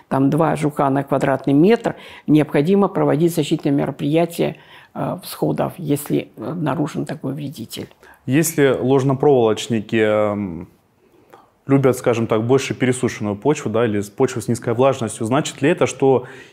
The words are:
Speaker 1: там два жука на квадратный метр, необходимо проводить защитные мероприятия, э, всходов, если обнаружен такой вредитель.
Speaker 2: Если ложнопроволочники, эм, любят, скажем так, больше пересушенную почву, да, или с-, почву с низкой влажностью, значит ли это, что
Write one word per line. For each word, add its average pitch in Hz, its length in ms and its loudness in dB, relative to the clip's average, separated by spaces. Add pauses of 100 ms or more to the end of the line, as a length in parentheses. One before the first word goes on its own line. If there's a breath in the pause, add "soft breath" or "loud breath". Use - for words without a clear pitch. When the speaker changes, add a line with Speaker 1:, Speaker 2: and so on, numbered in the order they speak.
Speaker 1:
там 135 220 2
два 156 260 2
жука 147 340 0
на 135 140 0
квадратный 139 500 0
метр, 170 420 4 (320 loud breath)
необходимо 156 600 4
проводить 156 480 0
защитные 151 380 -2
мероприятия, 151 840 -2 (400 loud breath)
э, 160 260 -6
всходов, 151 560 -4
если 143 600 -4
обнаружен 143 680 -6
такой - 280 -10
вредитель. 135 540 -12 (380 soft breath)
Speaker 2:
Если 143 540 2
ложнопроволочники, 127 1160 2
эм, 104 720 0 (1000 soft breath)
любят, 135 300 4
скажем 117 280 0
так, 110 220 0
больше 135 260 2
пересушенную 113 640 -2
почву, 143 340 -2
да, 113 160 0
или 104 160 -2
с-, 101 80 -8
почву 123 320 -2
с - 60 -10
низкой 117 260 -2
влажностью, 120 520 0
значит 139 360 -2
ли 143 80 2
это, 170 160 2
что 135 400 2 (280 loud breath)